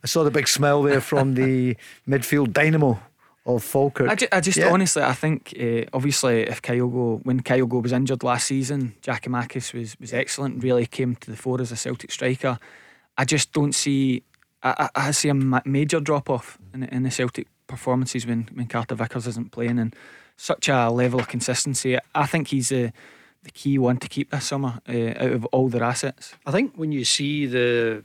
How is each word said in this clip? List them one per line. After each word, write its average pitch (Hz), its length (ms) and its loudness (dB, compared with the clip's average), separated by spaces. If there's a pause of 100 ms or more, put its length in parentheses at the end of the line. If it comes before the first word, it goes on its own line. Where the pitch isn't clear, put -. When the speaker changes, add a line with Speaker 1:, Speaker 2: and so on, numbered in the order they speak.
Speaker 1:
I 131 40 -6
saw 165 160 2
the 147 80 4
big 131 160 2
smile 143 360 4
there 139 180 4
from 135 340 2
the 127 420 2 (300)
midfield 135 440 2
dynamo 147 480 4 (460)
of 123 180 0
Falkirk. 139 460 2
Speaker 2:
I 214 60 2
ju-, 233 160 0
I 185 100 4
just 175 160 0
Speaker 1:
Yeah. 170 140 4
Speaker 2:
honestly, 175 320 2
I 131 100 2
think, - 460 -2
uh, 117 340 0
obviously, 131 480 2
if - 200 -4
Kyogo, 123 640 0
when 127 180 2
Kyogo 127 400 2
was 123 120 0
injured 127 300 0
last 123 240 0
season, 135 560 -2
Giakoumakis 123 680 -6
was, 117 260 -10
was 113 120 -12
Speaker 1:
Yeah. 120 80 -2
Speaker 2:
excellent, 131 440 -4
really 123 220 2
came 123 320 -4
to - 140 -16
the 131 60 -10
fore 127 240 -4
as 120 100 -6
a 117 40 -8
Celtic - 360 -8
striker. 131 480 -2 (580)
I 131 80 0
just 143 280 0
don't 147 200 2
see, 135 500 0 (400)
I, 131 320 0
I, 139 120 0
I 147 40 0
see 147 180 0
a 143 40 4
ma-, 131 320 2
major 143 340 0
drop 143 300 -2
off - 280 -4 (160)
in, 131 100 -8
in 127 200 -4
the 127 80 0
Celtic - 360 -4 (200)
performances 127 580 -2
when, 117 280 -2
when 123 140 -6
Carter 117 280 -4
Vickers 117 320 -6
isn't 117 240 -8
playing, 120 280 -2
and 117 160 -2 (400)
such - 320 -4
a 123 220 4
level 123 300 2
of 117 80 -2
consistency. 127 720 -2 (160)
I 147 120 2
think 151 240 -2
he's 127 200 0
the, 123 220 0 (520)
the - 80 -20
key 139 280 0
one 123 180 4
to - 100 -8
keep - 220 -6
this 139 160 -4
summer, 135 420 -4
uh, 117 300 -2
out 123 140 0
of 117 140 -2
all 131 220 2
their 120 160 0
assets. - 520 -4 (100)
Speaker 3:
I 135 60 -6
think 240 240 0
when 160 160 -2
you 135 140 -2
see 147 420 0
the 120 580 2